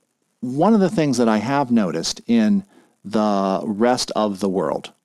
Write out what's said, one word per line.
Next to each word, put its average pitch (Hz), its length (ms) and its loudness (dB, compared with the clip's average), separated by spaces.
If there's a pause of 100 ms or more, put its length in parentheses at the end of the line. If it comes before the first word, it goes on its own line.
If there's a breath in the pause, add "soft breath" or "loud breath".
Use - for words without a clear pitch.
(420)
One 143 320 2
of 208 60 4
the 190 100 2
things 147 280 0
that 120 100 2
I 110 120 2
have 135 320 -2
noticed 85 560 -2
in 107 360 2 (400 soft breath)
the 98 640 0
rest 120 500 0
of 101 240 -2
the 101 100 -2
world, 90 420 -4 (140)